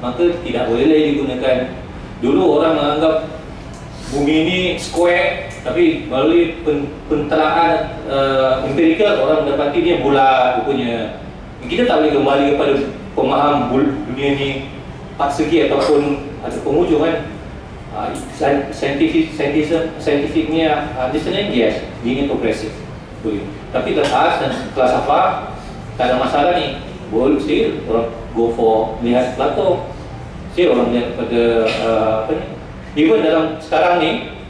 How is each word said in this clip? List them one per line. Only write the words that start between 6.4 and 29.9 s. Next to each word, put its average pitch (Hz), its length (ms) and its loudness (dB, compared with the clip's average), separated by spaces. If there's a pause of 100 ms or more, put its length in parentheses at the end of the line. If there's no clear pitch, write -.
pen-, 143 320 -2 (160)
pentelaan, 156 800 2 (160)
eh, 135 640 2
empirikal, 160 560 4
orang 151 240 2
mendapati 147 320 0
dia 160 240 2
bulat 131 560 4
rupanya. 120 560 -2 (480)
Kita 208 240 2
tak 151 160 4
boleh 147 80 2
kembali 139 400 2
kepada 143 200 2 (440)
pemaham 143 380 2 (180)
bul-, 139 240 2 (160)
dunia 139 240 0
ni 139 120 -2 (680)
empat - 160 0
segi 156 320 2
ataupun 143 560 2 (240)
ada - 160 -6
penghujung 156 400 2
kan. 160 240 0 (720)
Ah, - 160 -6 (240)
sain-, 143 320 0
saintifik, 156 640 0
saintism, 151 640 0
saintifiknya, 156 960 0
ah, 127 160 -2
understanding, 156 400 -2
yes, 110 320 2 (240)
linear 139 240 0
progressive. - 560 -4 (400)
Boleh. 104 160 -2 (320)
Tapi - 180 -2
kelas - 220 0
art - 260 2
dan - 120 -2 (200)
kelas 127 220 2 (100)
apa, - 480 0 (480)
tak 127 140 2
ada - 80 2
masalah 151 340 2
ni. - 240 -4 (300)
Boleh 117 320 2
still - 500 0
orang 113 160 0 (240)
go 117 240 2
for 110 460 2
melihat 123 340 2
Plato. 143 540 0 (640)